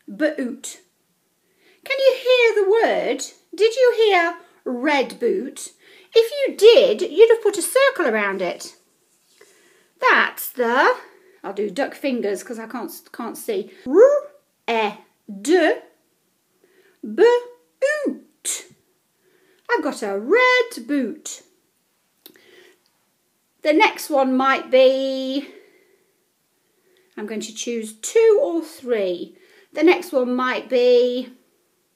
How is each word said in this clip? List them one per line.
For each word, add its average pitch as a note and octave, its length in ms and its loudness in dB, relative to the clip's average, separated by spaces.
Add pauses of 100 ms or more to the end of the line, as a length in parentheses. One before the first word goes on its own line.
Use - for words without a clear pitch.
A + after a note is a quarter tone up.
boot. B3+ 720 -6 (1040)
Can C5+ 160 -6
you C5 240 4
hear A#4+ 320 2
the G4 160 2
word? C4+ 520 0 (320)
Did A4 200 2
you B4 220 4
hear F4+ 400 2 (280)
red C4+ 540 -2
boot? - 540 -6 (420)
If A4+ 160 4
you C#5 260 -4
did, G4 440 6
you'd F#4 280 4
have A4+ 140 2
put G4 160 -2
a - 20 -6
circle C5 460 0
around G3+ 340 -2
it. - 340 -8 (1300)
That's - 480 0
the, B3+ 460 0 (480)
I'll G3 100 -10
do G#3 160 -6
duck C4 240 -6
fingers G#3 480 -4
'cause A#3 160 -14
I A3+ 80 -14
can't, A3+ 260 -14 (200)
can't A3+ 260 -12
see. G#3+ 340 -8 (160)
R-ed, C4 1080 0 (320)
boot. D#4 540 0 (3750)
I've A#4 140 -2
got C4 180 -6
a G3 160 -6
red A#4 720 0
boot. - 560 -6 (2250)
The D4+ 120 0
next G4+ 360 0
one C4+ 260 0
might C4 360 -2
be, C4 760 2 (1700)
I'm G#3+ 120 -12
going G#3+ 140 -10
to - 120 -14
choose A#3 400 -10
two A4+ 480 2
or E4 220 -2
three. G#3 760 -6 (360)
The D4+ 100 -2
next F4 280 2
one B3 240 -2
might B3+ 340 -4
be, B3 600 2 (680)